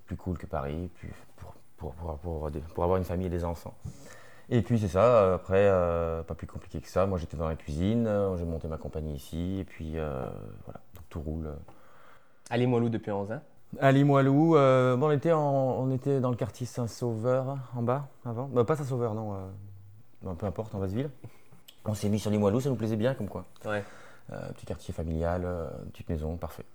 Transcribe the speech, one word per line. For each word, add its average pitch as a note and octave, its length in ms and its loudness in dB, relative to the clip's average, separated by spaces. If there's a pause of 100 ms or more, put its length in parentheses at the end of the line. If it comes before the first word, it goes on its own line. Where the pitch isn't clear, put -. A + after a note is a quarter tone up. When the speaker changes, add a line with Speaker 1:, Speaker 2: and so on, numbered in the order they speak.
Speaker 1:
plus F2+ 120 -8
cool F#2 200 -4
que - 80 -10
Paris, D#2 520 -4
puis - 120 -14 (280)
pour, - 180 -16 (240)
pour, C2+ 160 -8
pour, D#2+ 240 -8
pour, D#2 320 -4 (240)
pour F2 100 0
avoir F#2 140 4
une F#2 60 0
famille F2+ 240 -2
et - 20 -4
des E2+ 160 -2
enfants. - 260 -8 (800)
Et B2 100 4
puis A#2 180 2
c'est G#2 100 0
ça, F2+ 140 4
euh, G#2+ 340 8
après, F#2+ 340 4
euh, E2+ 520 2
pas E2 120 -8
plus F2 120 -10
compliqué - 360 -10
que - 60 -18
ça, F#2 180 2
moi G2 100 0
j'étais D#2 220 -6
dans D#2+ 100 -2
la D#2+ 80 -2
cuisine, G2 500 0
euh, G2+ 300 0
j'ai F2 80 -4
monté E2 240 -4
ma D#2 80 -6
compagnie D#2 380 -6
ici, F2 460 -6
et F2+ 40 -6
puis, D#2+ 300 -10
euh, C#2+ 320 -4 (400)
voilà, - 140 -14 (140)
donc - 140 -16
tout - 140 -8
roule. D#2 260 -4 (1000)
Speaker 2:
À A#2+ 80 0
Limoilou A#2+ 320 2
depuis A2 220 -4
onze G2+ 200 -4
ans ? C#3+ 80 -8 (400)
Speaker 1:
À C#3 100 6
Limoilou, C#3 680 6
euh, C3 400 6
bon, C#3+ 120 2
on - 20 4
était D3+ 220 4
en, D#3 80 4
on C3+ 500 2
était C3+ 300 0
dans B2 100 2
le A#2+ 60 0
quartier A#2+ 300 -6
Saint-Sauveur, B2 920 -2 (160)
en A#2+ 80 -4
bas, C3 240 0 (180)
avant. A#2+ 200 -6
Bah, B2 200 4
pas C#3 120 2
Saint-Sauveur, B2+ 360 -2
non, G#2+ 220 -4
euh, - 20 -6 (840)
non, F#2 140 -6
peu G#2 100 -4
importe, - 300 -6
en - 20 -4
Basse-Ville. G2+ 320 -2 (760)
On G#2+ 80 0
s'est G#2 160 -2
mis G#2 120 2
sur G#2 100 -2
Limoilou, G#2 300 4
ça C3+ 80 0
nous B2+ 80 0
plaisait A2 200 -2
bien A#2+ 180 0
comme G#2 140 -6
coin. F#2 160 -10 (200)
Speaker 2:
Ouais. G#2 180 -4 (500)
Speaker 1:
Euh, G1+ 40 -8 (180)
petit - 120 -18
quartier - 280 -8
familial, E2+ 500 -2
euh, F2 240 -4 (240)
petite - 160 -12
maison, D#2 280 -4
parfait. - 280 -10 (100)